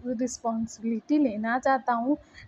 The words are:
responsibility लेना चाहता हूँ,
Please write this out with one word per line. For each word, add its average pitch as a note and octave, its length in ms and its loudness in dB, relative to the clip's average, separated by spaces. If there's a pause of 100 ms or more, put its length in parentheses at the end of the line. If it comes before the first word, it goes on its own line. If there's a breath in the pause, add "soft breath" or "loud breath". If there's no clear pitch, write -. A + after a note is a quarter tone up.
responsibility A3+ 1080 -2
लेना A3+ 420 2
चाहता B3+ 340 2
हूँ, B3 240 0 (300 loud breath)